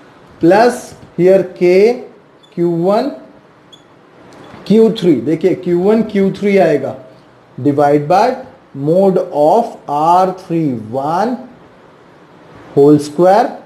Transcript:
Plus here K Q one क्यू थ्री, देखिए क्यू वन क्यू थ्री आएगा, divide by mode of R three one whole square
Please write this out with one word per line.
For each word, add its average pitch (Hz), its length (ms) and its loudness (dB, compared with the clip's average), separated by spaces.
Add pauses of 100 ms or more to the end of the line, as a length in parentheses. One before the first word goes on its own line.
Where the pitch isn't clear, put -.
(420)
Plus 220 540 2 (220)
here 185 260 4 (160)
K 196 440 2 (500)
Q 175 160 -2
one 196 420 -2 (1600)
क्यू 220 280 4
थ्री, 175 160 0 (140)
देखिए 165 280 -2
क्यू 175 240 -4
वन 214 300 2
क्यू 196 220 0
थ्री 196 260 -2
आएगा, 139 380 0 (640)
divide 143 520 0
by 190 160 2 (600)
mode 185 300 2 (260)
of 185 280 2 (160)
R 175 540 0
three 160 320 -4 (240)
one 170 340 -4 (1400)
whole 147 300 4
square 196 420 0 (180)